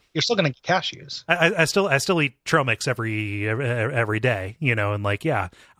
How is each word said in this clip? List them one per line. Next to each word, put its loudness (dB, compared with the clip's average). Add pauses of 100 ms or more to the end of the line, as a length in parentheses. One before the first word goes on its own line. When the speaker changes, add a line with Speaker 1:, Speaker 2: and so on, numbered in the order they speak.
(140)
Speaker 1:
you're -2
still 0
gonna 2
get -18
cashews. -4
Speaker 2:
I, 4
I, 4
I 6
still, 2
I 2
still 2
eat 0 (120)
trail 2
mix -2
every, -2
every, -2
every 0
day, -2
you 0
know, 0
and, -4
like, -2
yeah, 0 (320)